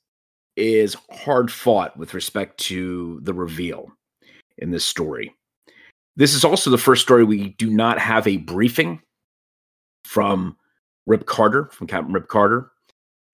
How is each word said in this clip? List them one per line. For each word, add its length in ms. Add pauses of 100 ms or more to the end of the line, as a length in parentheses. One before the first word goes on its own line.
(560)
is 400 (160)
hard 400
fought 460
with 160
respect 460
to 640
the 100
reveal 580 (640)
in 140
this 140
story. 480 (800)
This 180
is 100
also 260
the 80
first 240
story 220
we 280
do 180
not 280
have 300
a 100
briefing 640 (1000)
from 540 (480)
Rip 200
Carter, 460
from 160
Captain 260
Rip 140
Carter. 440 (640)